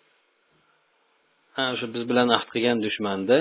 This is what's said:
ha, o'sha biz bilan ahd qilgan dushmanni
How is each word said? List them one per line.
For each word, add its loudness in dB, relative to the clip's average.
ha, -4
o'sha -6
biz -8
bilan 2
ahd 2
qilgan 0
dushmanni 0